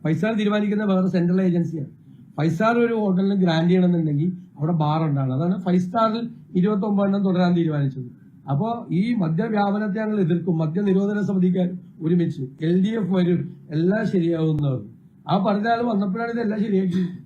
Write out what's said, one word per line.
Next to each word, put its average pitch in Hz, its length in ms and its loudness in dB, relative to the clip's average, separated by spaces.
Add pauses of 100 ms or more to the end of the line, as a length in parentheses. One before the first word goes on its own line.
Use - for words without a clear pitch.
ഫൈവ് 156 140 0
സ്റ്റാർ 226 160 0
തീരുമാനിക്കുന്ന 208 500 0
വേറെ 185 240 2
സെൻട്രൽ 180 340 2
ഏജൻസിയാണ്. 170 500 0 (460)
ഫൈവ് 160 140 0
സ്റ്റാർ 220 220 2 (100)
ഒരു 233 100 0
ഹോട്ടലിന് 196 480 2
ഗ്രാന്റ് 170 280 4
ചെയ്യണമെന്നുണ്ടെങ്കിൽ 175 600 2 (260)
അവിടെ 160 140 0
ബാർ 156 360 2
ഉണ്ടാകണം. 135 260 0
അതാണ് 175 220 0 (100)
ഫൈവ് 180 200 2
സ്റ്റാറിൽ 226 440 0 (280)
ഇരുപത്തൊമ്പത് 202 480 2
എണ്ണം 196 180 0
തുടരാൻ 180 320 2
തീരുമാനിച്ചത്. 143 520 -2 (420)
അപ്പോ 220 400 -2
ഈ 208 240 0
മദ്യവ്യാപനത്തെ 202 840 0
ഞങ്ങൾ 214 200 -2
എതിർക്കും. 170 380 0
മദ്യനിരോധന 196 640 0
സമിതിക്കാർ 185 480 0 (320)
ഒരുമിച്ച് 160 420 0
എൽ 160 320 -2 (100)
ഡി 214 60 0 (100)
എഫ് 180 180 -2
വരും, 180 380 0 (140)
എല്ലാം 185 360 0
ശരിയാവുന്നവർ. 160 760 0 (480)
ആ 165 60 0 (120)
പറഞ്ഞ 208 280 0
ആൾ 233 60 -2 (120)
വന്നപ്പോഴാണ് 208 440 -2
ഇതെല്ലാം 214 280 -2
ശരിയാക്കി 190 400 0 (220)